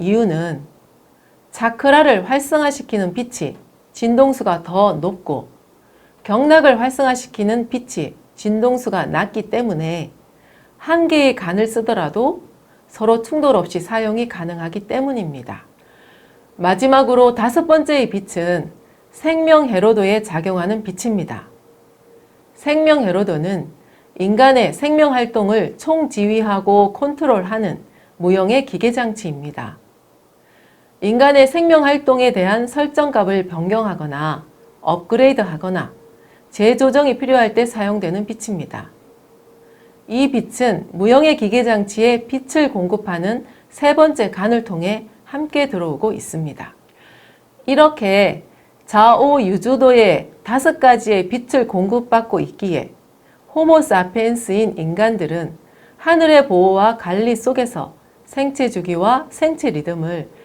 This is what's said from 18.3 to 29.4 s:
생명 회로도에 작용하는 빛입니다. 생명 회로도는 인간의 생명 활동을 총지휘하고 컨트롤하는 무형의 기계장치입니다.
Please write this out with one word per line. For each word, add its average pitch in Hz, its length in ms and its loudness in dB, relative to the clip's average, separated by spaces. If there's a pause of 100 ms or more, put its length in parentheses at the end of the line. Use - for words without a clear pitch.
생명 320 580 2
회로도에 208 540 2
작용하는 185 600 -4
빛입니다. 185 680 -6 (1080)
생명 302 500 2
회로도는 180 640 -2 (500)
인간의 214 540 4
생명 294 400 0
활동을 220 640 -2
총지휘하고 208 1160 0
컨트롤하는 220 880 -2 (380)
무형의 190 460 0
기계장치입니다. 175 1120 -6 (1200)